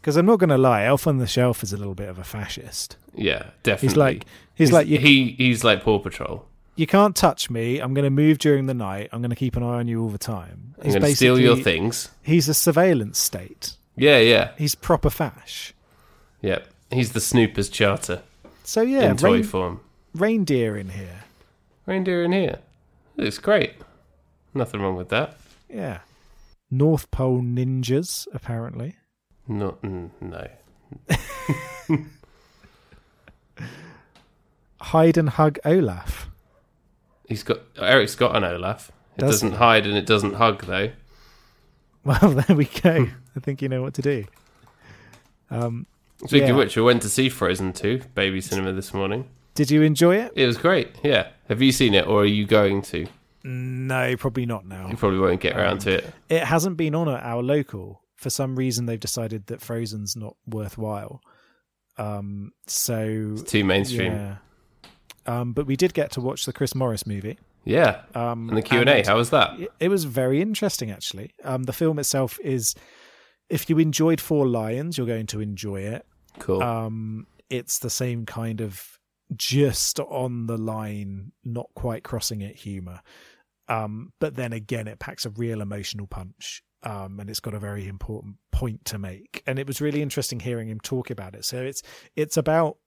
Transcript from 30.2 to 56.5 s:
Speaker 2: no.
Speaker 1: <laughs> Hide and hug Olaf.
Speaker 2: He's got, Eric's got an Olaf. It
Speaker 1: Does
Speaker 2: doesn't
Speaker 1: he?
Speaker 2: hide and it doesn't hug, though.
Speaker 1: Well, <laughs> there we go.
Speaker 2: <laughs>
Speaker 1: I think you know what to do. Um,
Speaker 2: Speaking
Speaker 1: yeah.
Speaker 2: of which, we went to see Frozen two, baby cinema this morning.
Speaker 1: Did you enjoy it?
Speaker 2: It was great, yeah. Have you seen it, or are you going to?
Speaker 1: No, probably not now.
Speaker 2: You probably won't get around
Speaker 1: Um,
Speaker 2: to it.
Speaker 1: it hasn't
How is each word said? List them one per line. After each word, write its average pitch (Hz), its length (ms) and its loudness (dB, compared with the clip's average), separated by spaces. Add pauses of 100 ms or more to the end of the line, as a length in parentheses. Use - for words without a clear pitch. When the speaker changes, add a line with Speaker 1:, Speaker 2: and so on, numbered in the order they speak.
Speaker 2:
no. 85 260 -12 (1400)
Speaker 1:
<laughs> 156 100 2 (2750)
Hide 160 380 4
and 156 120 2
hug 151 340 2
Olaf. 147 640 0 (1000)
Speaker 2:
He's 110 140 -6
got, - 180 -2 (160)
Eric's 104 380 2
got 120 220 2
an 104 80 2
Olaf. 90 460 -6 (260)
It - 60 -6
Speaker 1:
Does 135 100 4
Speaker 2:
doesn't 107 200 2
Speaker 1:
he? 104 40 -6
Speaker 2:
hide 110 300 6
and 104 100 2
it 101 100 0
doesn't 104 280 2
hug, 107 320 2
though. 98 240 -2 (1120)
Speaker 1:
Well, 143 380 4
<laughs> - 40 0
there 190 100 6
we 147 100 4
go. 160 420 2 (140)
Speaker 2:
<laughs> - 140 -16
Speaker 1:
I 131 40 -8
think 135 200 -6
you 135 80 -4
know 127 140 -4
what 131 120 -8
to 135 80 -6
do. 131 220 -2 (1300)
Um, 117 360 -4 (400)
Speaker 2:
Speaking 139 220 6
Speaker 1:
yeah. 123 40 6
Speaker 2:
of 127 60 6
which, 107 180 2
we 110 60 4
went 120 200 6
to 110 60 -4
see 131 200 2
Frozen 95 440 -2
two, 117 280 -2 (140)
baby 95 260 0
cinema 95 320 -2
this 95 220 -8
morning. 101 340 -4 (260)
Speaker 1:
Did 139 160 0
you 151 120 6
enjoy 160 340 6
it? 233 200 -4
Speaker 2:
It 135 100 4
was 117 100 2
great, 165 460 0
yeah. 123 260 2 (200)
Have 113 120 -2
you 131 120 6
seen 123 220 4
it, 95 120 6
or 104 160 4
are 104 40 6
you 104 200 2
going 98 360 4
to? 85 240 -8 (380)
Speaker 1:
No, 127 720 -4
probably 123 300 -2
not 104 200 -6
now. 92 220 -12
Speaker 2:
You 104 80 -6
probably 95 220 2
won't 95 220 4
get - 160 0
around 92 180 2
Speaker 1:
Um, 95 60 -4
Speaker 2:
to 101 180 -2
it. - 160 -8 (140)
Speaker 1:
it 165 160 2
hasn't 165 320 0